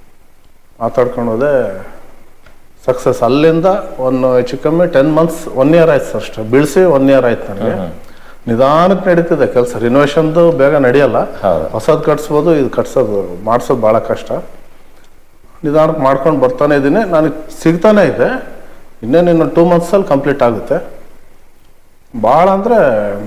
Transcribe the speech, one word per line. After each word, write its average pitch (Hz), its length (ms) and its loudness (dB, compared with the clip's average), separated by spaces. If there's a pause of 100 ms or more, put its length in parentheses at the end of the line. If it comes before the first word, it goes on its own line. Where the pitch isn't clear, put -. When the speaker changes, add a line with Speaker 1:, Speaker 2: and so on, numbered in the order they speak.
(800)
Speaker 1:
ಮಾತಾಡ್ಕೊಂಡು 120 520 -2
ಹೋದೆ. 113 520 -2 (1040)
ಸಕ್ಸಸ್. 127 360 -2
ಅಲ್ಲಿಂದ 160 440 2 (320)
ಒಂದು 127 380 0
ಹೆಚ್ಚು 123 220 -2
ಕಮ್ಮಿ 165 280 0
ಟೆನ್ 151 280 2
ಮಂತ್ಸ್, 165 340 -2
ಒನ್ 135 260 2
ಇಯರ್ 165 160 4
ಆಯ್ತು 139 220 0
ಸರ್ 107 100 -6
ಅಷ್ಟೇ. - 200 -10
ಬೀಳಿಸಿ 139 380 2
ಒನ್ 139 300 4
ಇಯರ್ 131 140 4
ಆಯ್ತು 110 280 -2
ನನಗೆ. 101 180 -4
Speaker 2:
ಹ್ಮ್, 101 100 -4
ಹ್ಮ್. 85 120 -8 (560)
Speaker 1:
ನಿಧಾನಕ್ಕೆ 147 640 2
ನಡೀತಿದೆ 170 360 2
ಕೆಲಸ. 120 300 -2
ರಿನೋವೇಷನ್ದು 156 760 2
ಬೇಗ 139 220 2
ನಡೆಯಲ್ಲ, 131 440 2
Speaker 2:
ಹೌದು. 90 500 -2
Speaker 1:
ಹೊಸದು 151 320 -2
ಕಟ್ಸ್ಬೋದು, 151 560 0
ಇದು 135 140 0
ಕಟ್ಸೋದು, 101 760 -4
ಮಾಡ್ಸೋದು 123 360 -2
ಭಾಳ 110 180 2
ಕಷ್ಟ. - 340 -6 (1300)
ನಿಧಾನಕ್ಕೆ 156 380 2
ಮಾಡ್ಕೊಂಡು 135 380 2
ಬರ್ತಾನೆ 147 360 0
ಇದ್ದೀನಿ, 165 340 0
ನನಗೆ - 520 -2
ಸಿಗ್ತಾನೆ 185 440 4
ಇದೆ. 214 360 -2 (600)
ಇನ್ನೇನು 165 280 2
ಇನ್ನು 160 180 2
ಟೂ 170 160 2
ಮಂತ್ಸಲ್ಲಿ 175 440 0
ಕಂಪ್ಲೀಟ್ 139 340 0
ಆಗುತ್ತೆ. 120 520 -2 (1300)
ಭಾಳ 151 280 4
ಅಂದ್ರೆ 196 260 0 (500)